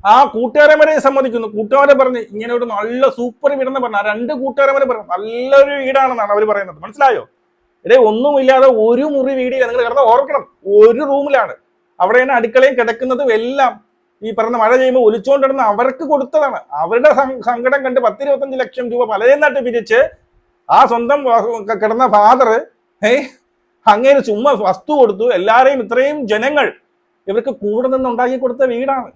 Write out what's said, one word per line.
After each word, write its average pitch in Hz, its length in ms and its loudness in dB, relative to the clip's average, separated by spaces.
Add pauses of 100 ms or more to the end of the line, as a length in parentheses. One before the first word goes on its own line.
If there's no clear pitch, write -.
ആ 233 180 6
കൂട്ടുകാരന്മാരെ 294 760 2
സമ്മതിക്കുന്നു, 262 480 -2
കൂട്ടുകാരെ 240 460 0
പറഞ്ഞ് 254 260 0
ഇങ്ങനെ 220 340 -10
ഒരു 240 120 -4
നല്ല 233 440 -2
സൂപ്പർ 262 480 -4
വീടെന്ന് 262 220 -4
പറഞ്ഞു, 226 180 -4
ആ 202 40 -2
രണ്ട് 220 320 -4
കൂട്ടുകാരന്മാരെ 269 520 -2
പറഞ്ഞു 233 180 -6
നല്ലൊരു 247 680 0
വീടാണെന്നാണ് 262 600 -2
അവര് 208 140 2
പറയുന്നത്. 185 380 -6
മനസ്സിലായോ? 220 460 0 (560)
എടേ, 220 120 4
ഒന്നുമില്ലാതെ 262 720 4
ഒരു 240 360 2
മുറി 277 300 -2
വീടില്ല, 254 320 -2
നിങ്ങൾ 240 180 -2
കിടന്ന് 247 180 0
ഓർക്കണം, 262 460 2 (180)
ഒരു 214 340 6
റൂമിലാണ്. 277 540 -2 (460)
അവിടെയാണ് 247 320 2
അടുക്കളയും 247 440 2
കിടക്കുന്നതും 240 580 -2
എല്ലാം. 240 600 -4 (300)
ഈ 220 80 -8
പറഞ്ഞ 226 240 -2
മഴ 233 220 2
പെയ്യുമ്പോൾ 254 240 2
ഒലിച്ചുകൊണ്ടിരുന്ന 269 600 0
അവർക്ക് 247 420 -2
കൊടുത്തതാണ്. 277 560 -2 (120)
അവരുടെ 214 420 0
സം-, 262 280 -2
സങ്കടം 247 440 -2
കണ്ട് 254 140 -2
പത്ത് 240 240 -2
ഇരുപത്തഞ്ച് 269 340 -4
ലക്ഷം 247 340 -6
രൂപ 240 200 -2
പലരെയും 240 280 2
നട്ട് 269 200 0
പിരിച്ച് 233 500 0 (600)
ആ 208 160 6
സ്വന്തം 240 380 -2
വ-, 226 420 -2
ക-, 214 140 -4
കിടന്ന 226 280 0
ഫാദർ, 226 540 4 (460)
ഏ, 262 160 0 (640)
അങ്ങേര് 262 360 4
ചുമ്മാ 233 360 0
വസ്തു 202 340 -4
കൊടുത്തു. 233 400 2
എല്ലാരെയും, 240 500 2
ഇത്രയും 254 440 -2
ജനങ്ങൾ 233 460 -2 (540)
ഇവർക്ക് 233 220 -4
കൂടെ 220 380 -4
നിന്ന് 262 220 -2
ഉണ്ടാക്കി 247 280 -4
കൊടുത്ത 247 280 -4
വീടാണ്. 254 500 -4